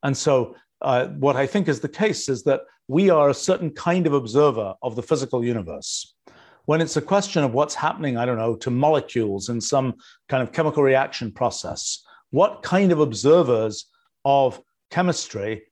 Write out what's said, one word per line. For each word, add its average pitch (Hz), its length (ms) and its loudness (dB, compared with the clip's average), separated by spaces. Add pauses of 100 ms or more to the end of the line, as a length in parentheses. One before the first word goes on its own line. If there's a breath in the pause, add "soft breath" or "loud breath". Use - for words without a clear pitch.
And 139 160 -2
so, 131 380 0 (260 loud breath)
uh, 131 260 0
what 143 280 0
I 139 100 0
think 185 220 -2
is 147 120 0
the 139 100 -6
case - 400 -4
is 127 140 -4
that - 180 2 (260 soft breath)
we 180 220 4
are 151 200 6
a 139 40 4
certain 175 360 -2
kind 175 380 0
of 143 60 0
observer 120 680 2
of 120 140 -6
the 120 80 -6
physical 131 400 -2
universe. 101 720 -6 (500 soft breath)
When 156 160 2
it's 156 160 -4
a 147 40 0
question 190 420 0
of 123 100 0
what's 147 220 0
happening, 147 420 -4
I 117 80 -2
don't 123 120 -2
know, 113 180 -2
to 123 160 -6
molecules 120 800 0
in 120 120 -4
some 131 340 -2 (320 soft breath)
kind 131 140 -2
of 120 100 -6
chemical 151 300 0
reaction 135 500 2
process, - 720 -6 (280 soft breath)
what 170 320 0
kind 190 280 2
of 160 80 2
observers 123 840 2 (380)
of 139 380 2 (280)
chemistry 110 840 -2